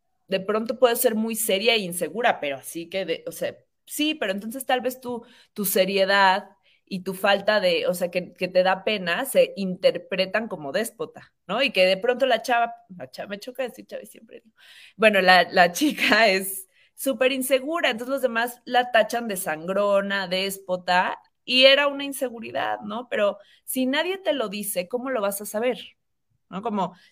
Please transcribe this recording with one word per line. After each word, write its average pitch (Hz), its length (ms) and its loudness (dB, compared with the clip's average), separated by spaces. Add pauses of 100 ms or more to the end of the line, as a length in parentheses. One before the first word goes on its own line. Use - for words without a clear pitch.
(280)
de - 120 -2
pronto 220 400 -4
puedo 240 160 6
ser 233 200 2
muy 220 200 -2
seria 220 400 2
e 220 40 0
insegura, 175 600 -2
pero 139 180 -4
así 170 320 -12
que, 190 160 -4
de, 160 220 -4
o 170 40 -10
sea, 165 240 -6 (300)
sí, 302 300 -2
pero 220 160 -4
entonces 226 340 -8
tal 254 160 0
vez 254 200 -4
tu, 240 240 -8 (280)
tu 208 120 -6
seriedad 190 840 2 (380)
y 185 140 -8
tu 190 140 -6
falta 202 440 2
de, 175 280 2
o 180 80 0
sea, 180 160 -4
que, 175 220 -6
que 185 140 -6
te 180 160 2
da 185 200 2
pena, 196 420 -2
se - 300 2
interpretan 185 920 -2
como 156 240 -10
déspota, - 640 -8 (140)
¿no? 226 160 -2
Y 269 80 -2
que 185 140 4
de 185 120 2
pronto 247 300 0
la 226 160 2
chava, 233 320 0 (200)
la 151 140 -14
chava, - 200 -12
me 202 100 -10
choca 254 240 -10
decir 208 240 -12
chava - 160 -12
y - 20 -18
siempre - 380 -20
digo, - 120 -20 (400)
bueno, 208 260 4
la, 180 300 8
la 175 200 6
chica 220 580 2
es 190 380 -2 (280)
súper 262 360 0
insegura, 269 580 0
entonces 240 220 -4
los 269 100 -2
demás 233 440 -2
la 247 260 0
tachan 233 360 2
de 202 100 -4
sangrona, 196 880 -2
déspota, 185 920 -2 (240)
y 254 220 4
era 277 220 6
una 277 160 -4
inseguridad, 233 800 -6
¿no? 214 280 -10
Pero 202 300 0 (260)
si 262 220 -2
nadie 330 320 0
te 330 140 -2
lo 233 160 -2
dice, 202 380 -6
¿cómo 247 220 -6
lo 240 120 -2
vas 202 200 -2
a 208 40 -12
saber? 220 340 -2 (680)
¿No? 185 120 -8
Como 208 340 -4 (160)